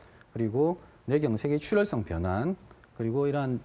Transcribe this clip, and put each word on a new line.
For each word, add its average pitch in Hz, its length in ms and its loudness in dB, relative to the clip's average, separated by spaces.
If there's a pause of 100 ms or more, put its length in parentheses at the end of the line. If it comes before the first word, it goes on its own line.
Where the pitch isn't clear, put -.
(340)
그리고 127 480 0 (240)
뇌경색의 143 540 2
출혈성 208 440 0
변환, 92 540 -2 (400)
그리고 120 280 0
이러한 135 400 0